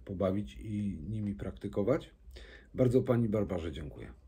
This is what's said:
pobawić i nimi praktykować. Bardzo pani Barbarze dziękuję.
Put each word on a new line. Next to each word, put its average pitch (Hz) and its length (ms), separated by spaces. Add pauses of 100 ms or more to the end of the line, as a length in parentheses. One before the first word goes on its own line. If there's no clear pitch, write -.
pobawić 98 560
i 104 380 (100)
nimi 104 260
praktykować. 104 760 (640)
Bardzo 127 280
pani 120 260
Barbarze 90 440
dziękuję. 69 400 (160)